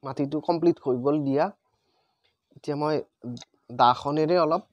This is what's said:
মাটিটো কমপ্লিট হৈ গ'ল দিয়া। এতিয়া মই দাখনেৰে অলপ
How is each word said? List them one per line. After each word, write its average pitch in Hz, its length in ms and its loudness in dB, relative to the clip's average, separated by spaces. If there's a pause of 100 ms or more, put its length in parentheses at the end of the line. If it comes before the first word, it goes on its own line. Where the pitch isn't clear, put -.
মাটিটো 139 380 -4
কমপ্লিট 170 400 0
হৈ 131 180 0
গ'ল 143 220 0
দিয়া। 139 240 0 (1080)
এতিয়া - 240 -8
মই 151 200 -2 (720)
দাখনেৰে 143 680 2
অলপ 165 340 0